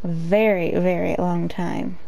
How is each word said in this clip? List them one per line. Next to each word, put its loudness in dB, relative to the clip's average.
A -4
very, 2
very 2
long 0
time. -4